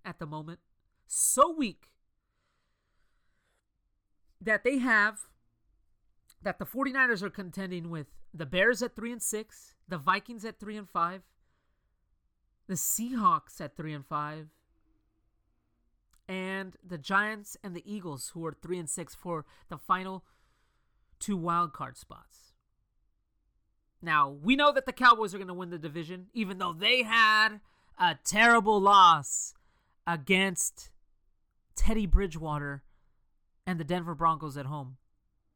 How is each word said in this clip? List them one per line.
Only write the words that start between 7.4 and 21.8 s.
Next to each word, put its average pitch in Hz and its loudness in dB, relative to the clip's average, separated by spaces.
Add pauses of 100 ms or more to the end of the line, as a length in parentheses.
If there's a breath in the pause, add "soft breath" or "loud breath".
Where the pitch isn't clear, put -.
with 160 -10 (260)
the 160 -10
Bears 190 2
at 233 -6
three 233 -10
and 233 -14
six, - -8 (120)
the 175 -8
Vikings 185 -2
at 226 -12
three 208 -12
and 202 -14
five, 180 -4 (1500)
the 190 -8
Seahawks 208 -2
at 151 -14
three 151 -10
and 143 -12
five, 151 -8 (1800)
and 190 -10 (100)
the 175 -10
Giants 202 -2
and 185 -14
the 175 -14
Eagles, 175 -12
who 165 -10
are 156 -8
three 180 -8
and 160 -10
six - -10
for 160 -10 (240 soft breath)
the 165 -14
final 185 -4 (920)
two 202 -4
wild 170 0
card 127 -12